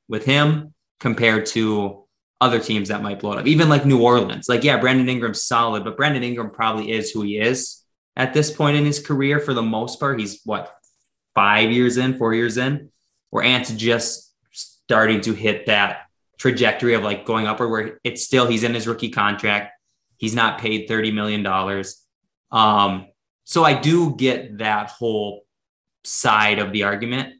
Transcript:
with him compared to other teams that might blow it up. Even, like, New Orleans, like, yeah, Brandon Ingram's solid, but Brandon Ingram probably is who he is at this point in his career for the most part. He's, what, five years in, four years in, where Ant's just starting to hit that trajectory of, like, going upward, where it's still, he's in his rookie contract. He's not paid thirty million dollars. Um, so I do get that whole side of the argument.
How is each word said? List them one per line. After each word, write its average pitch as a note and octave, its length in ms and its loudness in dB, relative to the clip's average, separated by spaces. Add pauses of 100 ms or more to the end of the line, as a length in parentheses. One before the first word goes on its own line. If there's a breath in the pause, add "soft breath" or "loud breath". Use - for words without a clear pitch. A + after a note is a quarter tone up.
with A2 160 -6
him D3+ 500 2 (240)
compared A2 480 2
to G#2 580 -2 (360)
other A#2+ 180 4
teams G#2+ 300 -2
that G#2 140 -6
might G2+ 180 -8
blow G#2 120 -6
it G#2+ 60 -6
up. A2 80 -6
Even, D#3 220 6
like, C#3+ 180 4
New C3 160 6
Orleans, A#2+ 460 2
like, A#2+ 160 2
yeah, C#3 140 4
Brandon B2+ 300 2
Ingram's A#2 360 -4
solid, A2+ 400 0
but A2 120 -8
Brandon C#3 280 0
Ingram A#2+ 260 -6
probably A2 400 -4
is A2 220 -4
who A2 100 -4
he G#2 160 -4
is B2 460 -2 (320)
at C3 180 -2
this D3+ 160 2
point D3 260 2
in D3 80 2
his D3 140 0
career C#3 400 -2
for C#3+ 160 -2
the A#2 80 0
most A2+ 380 -4
part. C#3 180 -2
He's, G2+ 260 -8
what, G#2 300 -6 (600)
five G#2+ 360 4
years B2 280 2
in, C3 200 0
four A2+ 160 0
years A2+ 220 0
in, C#3 340 -2 (400)
where - 140 -2
Ant's B2 280 0
just A#2 640 -2 (180)
starting A2 680 0
to A2 100 -2
hit G#2 340 -2
that G2+ 400 0 (320)
trajectory A#2+ 560 2
of, G#2 100 0
like, G#2 200 -4
going A2 220 0
upward, A2+ 240 -2
where A2 320 -6
it's - 220 -6
still, B2+ 220 4
he's A2+ 180 0
in A#2 100 0
his A2+ 140 -4
rookie A2+ 220 -4
contract. G#2 640 -2 (500)
He's A2 140 -4
not A2+ 240 0
paid G#2+ 260 -4
thirty A2 240 -2
million G#2+ 320 -2
dollars. F#2+ 580 -4 (520)
Um, G2+ 560 2 (340)
so E3 220 2
I D3 100 4
do D3+ 400 2
get A2 440 -2
that G#2+ 300 -2
whole G#2+ 540 -6 (640)
side G#2+ 560 2
of G2 120 -4
the G#2 120 -2
argument. A#2 560 -4